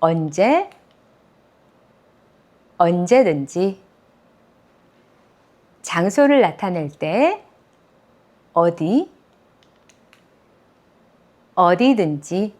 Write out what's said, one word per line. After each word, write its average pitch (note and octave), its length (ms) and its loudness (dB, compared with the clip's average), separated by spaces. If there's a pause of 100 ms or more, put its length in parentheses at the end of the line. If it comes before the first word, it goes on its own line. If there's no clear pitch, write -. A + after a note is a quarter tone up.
언제, E3 680 0 (2000)
언제든지. F3 1000 0 (2000)
장소를 C4 600 2
나타낼 E3+ 480 -2
때 B3 560 -4 (1080)
어디, E3+ 560 0 (2500)
어디든지. F#3 1040 0